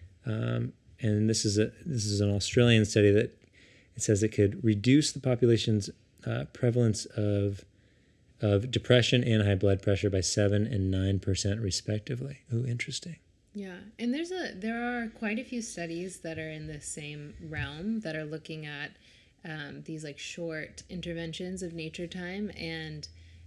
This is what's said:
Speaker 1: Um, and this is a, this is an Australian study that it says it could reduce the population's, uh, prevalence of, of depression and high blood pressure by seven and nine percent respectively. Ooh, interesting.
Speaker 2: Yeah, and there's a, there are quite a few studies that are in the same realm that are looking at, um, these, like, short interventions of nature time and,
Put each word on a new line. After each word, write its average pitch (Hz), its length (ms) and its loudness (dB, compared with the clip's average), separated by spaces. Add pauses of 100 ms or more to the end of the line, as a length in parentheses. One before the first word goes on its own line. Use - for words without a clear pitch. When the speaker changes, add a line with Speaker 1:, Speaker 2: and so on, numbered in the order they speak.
(260)
Speaker 1:
Um, 117 480 -2 (260)
and 107 300 4
this 110 160 0
is 101 120 2
a, 110 140 4 (140)
this 123 200 -2
is 101 140 0
an 101 140 4
Australian 113 520 6
study 104 260 6
that 110 260 2 (580)
it - 60 -8
says 107 220 2
it 107 60 2
could 101 340 2
reduce 120 500 4
the 139 60 -10
population's, 117 680 2 (360)
uh, 120 260 -4
prevalence 117 540 2
of, 101 580 0 (800)
of 104 300 4
depression 123 520 4
and 110 240 4
high 101 80 4
blood 98 260 2
pressure 101 280 2
by 95 120 0
seven 101 460 2
and 95 240 0
nine 95 280 2
percent 101 420 -2
respectively. 117 760 -4 (140)
Ooh, 120 120 -2
interesting. 131 520 -6 (380)
Speaker 2:
Yeah, 190 200 -10 (240)
and 240 120 -2
there's 339 200 -4
a, 349 240 -6
there 226 260 -4 (220)
are 220 60 -6
quite 214 280 -4
a 262 60 -6
few 240 180 -8
studies 175 600 -8
that 160 180 -8
are 156 100 -8
in 156 160 -10
the 151 160 -10
same 147 580 -12
realm 156 600 -6
that 160 160 -6
are 156 100 -4
looking 156 400 -10
at, 147 280 -10 (520)
um, 147 400 -10
these, 156 180 -10
like, 147 140 -12
short 160 720 -8
interventions 175 720 -8
of 170 100 -6
nature 165 360 -8
time 185 500 -6
and, 160 500 -8 (400)